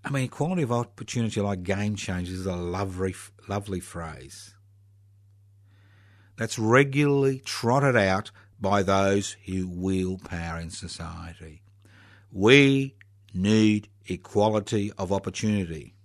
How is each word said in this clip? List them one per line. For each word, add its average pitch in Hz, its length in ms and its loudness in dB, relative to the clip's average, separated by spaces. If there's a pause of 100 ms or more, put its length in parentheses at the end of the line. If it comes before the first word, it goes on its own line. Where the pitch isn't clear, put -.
I - 60 -10
mean, 135 140 0
equality 160 400 -2
of 117 80 -2
opportunity, 117 680 -2
like 98 200 -2
game 101 340 0
changers, 92 440 -6
is 92 80 -6
a 90 80 -2
lovely, 92 580 -4 (340)
lovely 101 340 -4
phrase 76 760 -14 (1800)
that's 110 200 -6
regularly 135 880 4
trotted 131 500 2
out 98 360 2 (280)
by 101 220 2
those 98 540 2 (100)
who 92 220 -4
wield 92 560 -2
power 85 360 -8
in 82 120 -10
society. 82 920 -14 (680)
We 135 640 6 (380)
need 107 560 4 (160)
equality 104 920 -2
of 95 140 -4
opportunity. 92 920 -4